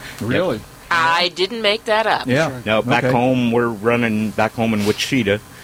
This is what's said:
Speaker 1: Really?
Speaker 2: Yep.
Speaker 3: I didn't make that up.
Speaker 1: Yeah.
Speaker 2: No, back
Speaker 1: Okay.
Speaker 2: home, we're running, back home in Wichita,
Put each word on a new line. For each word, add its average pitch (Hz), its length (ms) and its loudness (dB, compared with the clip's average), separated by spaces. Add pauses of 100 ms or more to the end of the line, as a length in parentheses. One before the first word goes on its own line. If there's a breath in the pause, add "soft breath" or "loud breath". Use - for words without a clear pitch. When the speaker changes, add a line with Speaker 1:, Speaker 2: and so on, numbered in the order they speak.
(200 loud breath)
Speaker 1:
Really? 127 380 -2
Speaker 2:
Yep. - 80 -12 (240)
Speaker 3:
I 170 460 2
didn't 208 260 -2
make 214 240 0
that 214 220 0
up. 139 180 0
Speaker 1:
Yeah. 131 400 0
Speaker 2:
No, 107 160 2
back 120 220 0
Speaker 1:
Okay. 127 100 2
Speaker 2:
home, 123 380 2
we're 120 180 2
running, 110 640 0
back 110 220 0
home 113 200 0
in 104 140 0
Wichita, 107 500 0 (260 loud breath)